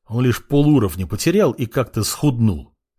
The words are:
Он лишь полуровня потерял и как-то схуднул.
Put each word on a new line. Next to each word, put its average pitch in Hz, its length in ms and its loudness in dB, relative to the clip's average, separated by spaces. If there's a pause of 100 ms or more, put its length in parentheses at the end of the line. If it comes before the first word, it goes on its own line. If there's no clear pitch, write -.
Он 120 160 -2
лишь 123 220 -2
полуровня 127 600 2
потерял 165 460 0
и 123 140 -6
как-то 113 380 -4
схуднул. 113 680 -2 (260)